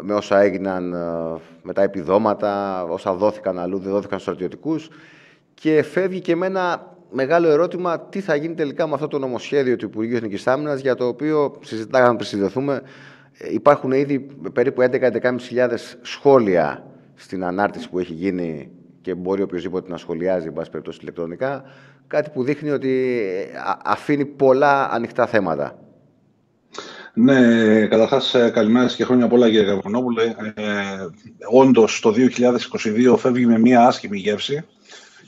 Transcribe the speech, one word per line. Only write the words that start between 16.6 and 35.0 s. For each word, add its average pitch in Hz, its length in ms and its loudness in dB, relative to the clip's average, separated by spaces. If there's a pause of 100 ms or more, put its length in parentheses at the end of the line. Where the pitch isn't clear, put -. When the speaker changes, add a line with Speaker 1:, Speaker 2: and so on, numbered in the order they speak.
Speaker 1:
στην 92 240 -8
ανάρτηση 92 440 -4
που 87 100 -6
έχει 85 140 -6
γίνει 82 580 -6 (300)
και 92 140 -8
μπορεί 92 280 -4
οποιοσδήποτε 87 480 -6
να 87 60 -10
σχολιάζει, 87 500 -4
εν 78 60 -12
πάση 80 180 -10
περιπτώσει, 80 320 -12
ηλεκτρονικά. 87 600 -10 (440)
Κάτι 147 240 -4
που 127 120 -6
δείχνει 147 280 -4
ότι, 131 520 -2 (300)
ε, 65 60 -12
α-, 80 260 -6
αφήνει 143 400 -2
πολλά 139 640 2
ανοιχτά 117 360 -2
θέματα. 82 520 -2 (1400)
Speaker 2:
Ναι, 113 720 6
καταρχάς, 110 480 2
ε, 117 160 4
καλημέρα 117 360 2
και 113 180 -2
χρόνια 123 220 2
πολλά, 117 240 6
κύριε 107 120 4
Γαβρονόπουλε. 113 600 -2 (320)
Ε, 107 100 -10 (880)
όντως, 123 480 6
το 117 100 4
δύο 123 180 4
χιλιάδες 123 360 0
είκοσι - 260 -6
δύο 117 260 4
φεύγει 123 300 2
με 117 120 4
μία 120 280 6
άσχημη 101 320 0
γεύση 107 460 -4 (640)